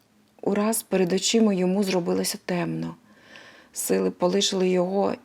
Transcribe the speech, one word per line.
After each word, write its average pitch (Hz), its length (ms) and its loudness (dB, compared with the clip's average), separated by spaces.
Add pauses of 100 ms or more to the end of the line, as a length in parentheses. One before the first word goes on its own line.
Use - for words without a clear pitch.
(440)
Ураз 208 400 0
перед 185 300 0
очима 208 400 2
йому 185 300 0
зробилося 185 640 -2
темно. 165 520 -4 (760)
Сили 190 380 0
полишили 185 580 0
його, 185 460 0 (100)